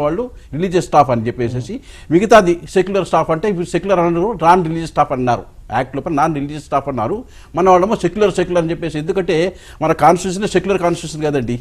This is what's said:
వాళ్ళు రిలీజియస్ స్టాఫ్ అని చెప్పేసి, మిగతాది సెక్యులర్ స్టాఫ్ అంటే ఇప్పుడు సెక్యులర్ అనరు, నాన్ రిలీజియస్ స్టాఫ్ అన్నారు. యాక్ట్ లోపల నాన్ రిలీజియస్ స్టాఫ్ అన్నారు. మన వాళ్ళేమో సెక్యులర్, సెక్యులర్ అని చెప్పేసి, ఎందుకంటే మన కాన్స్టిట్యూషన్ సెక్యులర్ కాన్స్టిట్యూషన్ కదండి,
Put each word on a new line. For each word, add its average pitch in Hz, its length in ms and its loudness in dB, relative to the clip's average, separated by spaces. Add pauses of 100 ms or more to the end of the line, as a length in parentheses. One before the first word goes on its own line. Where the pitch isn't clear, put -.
వాళ్ళు 202 260 -2 (220)
రిలీజియస్ 170 340 -2
స్టాఫ్ 143 240 4
అని 117 160 0
చెప్పేసి, 123 540 -6 (300)
మిగతాది 180 500 6 (140)
సెక్యులర్ 190 320 0
స్టాఫ్ 165 240 0
అంటే 160 180 0
ఇప్పుడు 175 180 -2
సెక్యులర్ 175 320 0
అనరు, 175 440 0
నాన్ 175 200 6
రిలీజియస్ 165 280 -4
స్టాఫ్ 147 220 0
అన్నారు. 123 420 -2 (180)
యాక్ట్ 127 240 -4
లోపల 170 160 -6
నాన్ 151 220 0
రిలీజియస్ 143 300 -8
స్టాఫ్ 139 240 -4
అన్నారు. 135 360 -4 (300)
మన 185 160 2
వాళ్ళేమో 185 260 4
సెక్యులర్, 185 360 0
సెక్యులర్ 175 300 0
అని 165 80 -2
చెప్పేసి, 160 280 -6
ఎందుకంటే 180 580 -2 (260)
మన 160 100 2
కాన్స్టిట్యూషన్ 175 560 2
సెక్యులర్ 190 340 0
కాన్స్టిట్యూషన్ 160 460 -4
కదండి, 123 320 -2